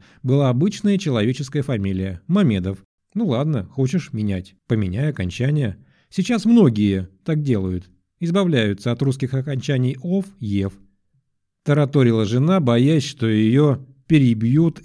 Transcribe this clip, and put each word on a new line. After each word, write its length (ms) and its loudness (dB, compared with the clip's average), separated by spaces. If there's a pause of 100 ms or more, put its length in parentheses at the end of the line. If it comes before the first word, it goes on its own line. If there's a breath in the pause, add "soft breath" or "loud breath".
(220 soft breath)
Была 280 0
обычная 500 0
человеческая 640 -2
фамилия. 640 -4
Мамедов. 560 0 (300)
Ну 120 -4
ладно, 400 -2
хочешь — 480 -4
менять. 420 -6 (120)
Поменяй 420 -2
окончание. 680 -4 (320 soft breath)
Сейчас 360 -2
многие 640 4 (160)
так 160 -2
делают. 480 -4 (300)
Избавляются 720 0
от 100 -4
русских 320 -2
окончаний 680 -2
ов, 220 -2 (140)
ев. 340 -2 (880)
Тараторила 600 2
жена, 340 2
боясь, 440 2
что 240 -6
ее 580 2 (220)
перебьют, 760 2